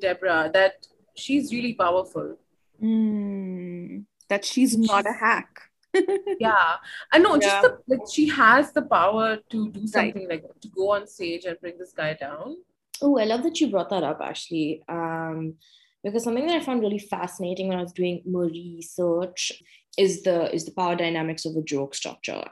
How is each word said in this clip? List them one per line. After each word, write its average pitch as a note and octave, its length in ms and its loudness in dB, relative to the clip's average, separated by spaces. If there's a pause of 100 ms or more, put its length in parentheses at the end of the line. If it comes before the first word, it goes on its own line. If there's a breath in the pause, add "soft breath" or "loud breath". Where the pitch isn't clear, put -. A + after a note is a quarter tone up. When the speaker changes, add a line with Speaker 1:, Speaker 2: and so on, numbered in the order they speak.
Speaker 1:
Deborah F3 500 0
that F#3+ 340 4 (300)
she's C#4 340 -2
really A#3+ 240 -2
powerful? F3 600 0 (680)
Speaker 2:
Mm, F#3+ 1000 -6 (240)
that G3+ 160 -2
she's B3 280 2
Speaker 1:
She's A3 60 2
Speaker 2:
not G3+ 280 4
a A3 60 -2
hack. G#3+ 500 -2 (320)
<laughs> F#4+ 440 0
Speaker 1:
Yeah. G3 380 2 (340 loud breath)
I D4+ 80 8
know, F4+ 200 6
just G3+ 180 4
Speaker 3:
Yeah. G3+ 60 2
Speaker 1:
the, - 340 2
like, - 160 -8
she D4+ 160 2
has C4+ 440 6
the D4 100 2
power G#3+ 560 2 (120)
to G#3+ 200 -2
do G3 100 -12
Speaker 2:
Right. G#3+ 80 -4
Speaker 1:
something F#3+ 400 -2
like, E3 160 -6 (160)
to G#3+ 80 -18
go F#3+ 240 0
on G3+ 140 0
stage F3 400 -8
and E3+ 140 -8
bring F3 180 -12
this F3 140 -16
guy D#3 220 -4
down. D#3+ 420 -12 (440)
Speaker 3:
Oh, C#4+ 180 4
I G#3+ 60 2
love A3+ 200 0
that E4 160 -2
you D4 80 4
brought F#3+ 220 0
that F#3 120 0
up, D3+ 180 -2
Ashley. D#3 680 -6
Um, E3 680 -6 (500 soft breath)
because A3 200 -2
something A#3+ 220 -2
that E4+ 100 2
I D4+ 80 -2
found B3 180 -2
really G#3 160 0
fascinating F#3 720 -6
when F#3 100 -2
I F3+ 40 -4
was F3 100 -8
doing F3+ 340 -2
more F3+ 200 0
research E3+ 1080 -4 (440 soft breath)
is F#3+ 260 2
the, E3+ 320 0
is D#3+ 100 -4
the - 80 -12
power F3+ 240 -2
dynamics E3 480 -2
of D#3+ 120 -6
a D#3 60 0
joke C#3 320 -4
structure. - 580 -8